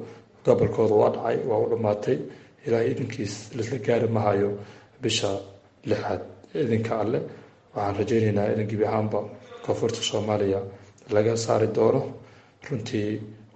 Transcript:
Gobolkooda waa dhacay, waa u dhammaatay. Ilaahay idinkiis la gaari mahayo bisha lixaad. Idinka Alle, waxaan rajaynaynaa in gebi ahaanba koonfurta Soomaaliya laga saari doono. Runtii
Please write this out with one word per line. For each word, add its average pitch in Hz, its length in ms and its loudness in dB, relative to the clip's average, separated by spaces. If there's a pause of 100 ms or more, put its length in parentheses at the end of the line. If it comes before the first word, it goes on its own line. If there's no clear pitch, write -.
(420)
Gobolkooda 107 540 4
waa 120 140 8
dhacay, 117 280 -2 (100)
waa 110 120 2
u 117 100 0
dhammaatay. 113 480 0 (460)
Ilaahay 117 280 2
idinkiis 110 420 -4 (220)
la 113 80 -2 (160)
gaari 117 280 2
mahayo 101 420 2 (500)
bisha 107 300 -2 (560)
lixaad. 104 360 -2 (340)
Idinka 113 440 0
Alle, 107 200 0 (560)
waxaan 101 220 -2
rajaynaynaa 107 540 2
in 107 160 0
gebi 107 180 0
ahaanba 107 340 0 (420)
koonfurta - 400 -2
Soomaaliya 104 600 0 (480)
laga 110 280 2
saari 110 300 2
doono. 113 340 4 (640)
Runtii 107 580 -4 (340)